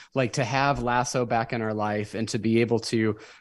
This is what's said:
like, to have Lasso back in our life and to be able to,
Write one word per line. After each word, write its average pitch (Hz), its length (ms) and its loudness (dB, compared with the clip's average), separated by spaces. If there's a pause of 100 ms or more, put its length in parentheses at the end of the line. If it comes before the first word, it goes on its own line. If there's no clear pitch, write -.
(140)
like, 131 200 0
to 139 100 0
have 131 400 0
Lasso 123 420 0
back 117 260 0
in 117 100 -4
our 110 120 -2
life 104 420 -2
and 113 140 -4
to 123 80 -4
be 113 240 4
able 117 180 2
to, 110 380 0 (240)